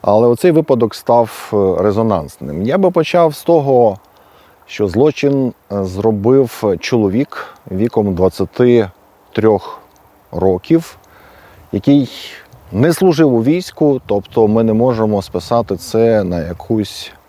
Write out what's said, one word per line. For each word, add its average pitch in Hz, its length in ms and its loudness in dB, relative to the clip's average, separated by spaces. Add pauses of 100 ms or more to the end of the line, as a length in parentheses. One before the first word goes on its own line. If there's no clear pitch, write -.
Але 110 280 4
оцей 120 220 2
випадок 135 440 0
став, - 580 -2
е, 95 300 0
резонансним. 92 800 -2
Я 135 160 -2
би 190 120 2
почав 165 440 0
з - 80 -18
того, 131 560 2 (680)
що 104 220 -4
злочин, 135 640 0 (200)
е, 101 120 -4
зробив 107 960 0
чоловік 110 680 -2 (240)
віком 104 440 0
двадцяти 98 760 2 (420)
трьох 107 480 0 (520)
років, 95 640 -2 (760)
який 139 380 2 (600)
не 127 200 2
служив 156 420 2
у 113 80 2
війську, 147 640 0
тобто 104 420 0
ми 113 160 2
не 113 80 0
можемо 110 500 0
списати 104 540 -4
це 110 480 0
на 90 160 -4
якусь 92 720 -6 (160)